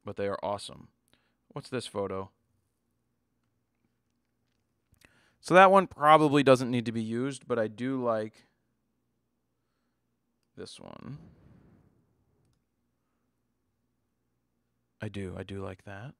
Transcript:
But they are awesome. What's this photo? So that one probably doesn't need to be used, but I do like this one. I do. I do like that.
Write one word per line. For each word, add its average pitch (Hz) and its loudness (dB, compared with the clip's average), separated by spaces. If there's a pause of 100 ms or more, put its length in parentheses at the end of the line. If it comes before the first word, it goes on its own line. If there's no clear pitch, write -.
But 104 -12
they 101 -4
are 98 -4
awesome. 101 -10 (600)
What's - -16
this 123 -8
photo? 98 -8 (3000)
So - -4
that 185 10
one 190 6
probably 147 6
doesn't 127 4
need 120 -2
to 117 -4
be 113 -6
used, 123 -8
but 120 -2
I 107 -2
do 123 -6
like 110 -4 (2000)
this - -18
one. 50 -18 (3750)
I 107 -10
do. 95 -10
I 95 -10
do 98 -12
like 98 -14
that. 104 -18